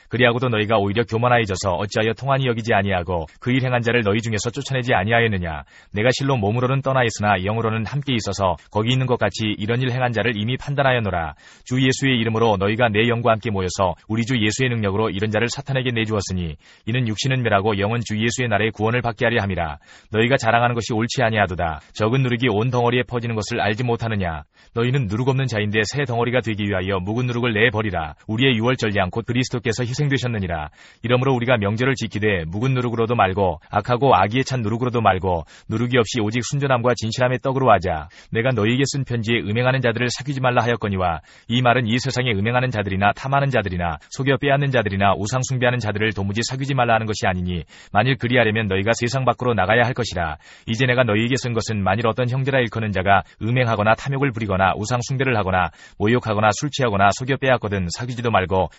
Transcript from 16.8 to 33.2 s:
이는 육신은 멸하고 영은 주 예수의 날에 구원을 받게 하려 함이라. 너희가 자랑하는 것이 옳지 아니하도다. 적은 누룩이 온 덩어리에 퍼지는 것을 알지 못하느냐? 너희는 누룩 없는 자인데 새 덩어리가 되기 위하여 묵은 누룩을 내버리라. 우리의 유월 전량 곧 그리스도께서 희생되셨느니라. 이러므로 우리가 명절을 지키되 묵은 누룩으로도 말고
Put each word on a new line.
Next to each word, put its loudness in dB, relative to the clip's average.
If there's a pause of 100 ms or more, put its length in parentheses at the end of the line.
이는 -2
육신은 -2
멸하고 4
영은 0
주 -4
예수의 0
날에 2
구원을 0
받게 -2
하려 2
함이라. -4 (320)
너희가 2
자랑하는 2
것이 -4
옳지 0
아니하도다. 0 (160)
적은 2
누룩이 0
온 0
덩어리에 2
퍼지는 -6
것을 -4
알지 0
못하느냐? -2 (380)
너희는 0
누룩 -2
없는 0
자인데 -2
새 -4
덩어리가 0
되기 -4
위하여 -2
묵은 -2
누룩을 -2
내버리라. 0 (120)
우리의 2
유월 0
전량 0
곧 -6
그리스도께서 -2
희생되셨느니라. -4 (320)
이러므로 2
우리가 2
명절을 0
지키되 -2
묵은 -2
누룩으로도 0
말고 2 (100)